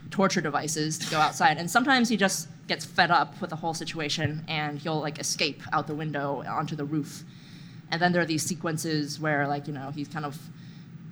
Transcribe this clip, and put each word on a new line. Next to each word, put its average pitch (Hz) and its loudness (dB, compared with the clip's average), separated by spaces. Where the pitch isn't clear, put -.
torture 190 4
devices 151 0
to - -4
go 160 2
outside, 156 6
and 170 -4
sometimes 247 6
he 220 4
just 190 2
gets 170 -2
fed 175 4
up 147 4
with 175 -4
the 160 -6
whole 165 -2
situation, 156 -2
and 151 -2
he'll, 156 0
like, 151 -4
escape - -2
out 151 0
the 156 -4
window 143 -2
onto 151 -4
the 147 -4
roof. 147 -4
And 165 0
then 175 6
there 175 4
are 165 2
these 160 2
sequences 147 -2
where, 143 2
like, 143 -2
you 156 -6
know, 135 -8
he's 143 -6
kind 151 -4
of 143 -6